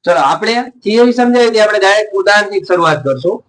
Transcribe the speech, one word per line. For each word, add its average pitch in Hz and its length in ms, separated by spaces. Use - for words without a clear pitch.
ચલો, 175 100
આપણે 165 400
થિયરી 240 280
સમજાવી 240 380
દઈએ, 220 100
આપણે 214 180
ડાયરેક્ટ 202 340
ઉદાહરણથી 202 480
જ - 60
શરૂઆત 160 380
કરશું. 139 320